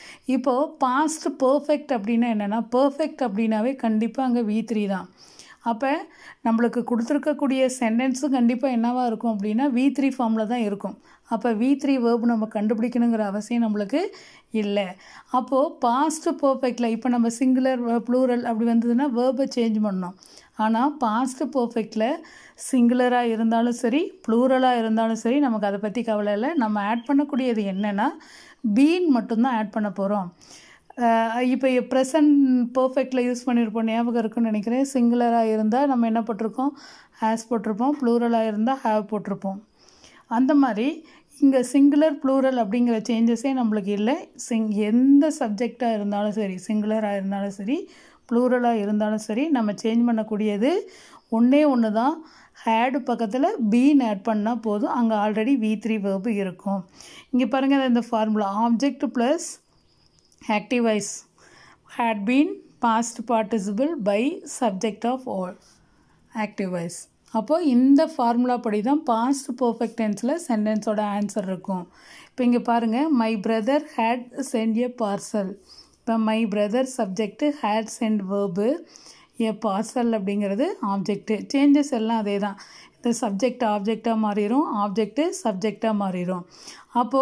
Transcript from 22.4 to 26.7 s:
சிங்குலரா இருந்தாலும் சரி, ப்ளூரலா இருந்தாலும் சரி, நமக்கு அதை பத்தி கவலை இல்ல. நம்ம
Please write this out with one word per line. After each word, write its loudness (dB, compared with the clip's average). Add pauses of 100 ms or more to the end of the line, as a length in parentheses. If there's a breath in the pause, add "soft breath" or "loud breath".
சிங்குலரா 2
இருந்தாலும் 0
சரி, 0 (200)
ப்ளூரலா 2
இருந்தாலும் 0
சரி, 0
நமக்கு 0
அதை -2
பத்தி -4
கவலை -2
இல்ல. -2
நம்ம 0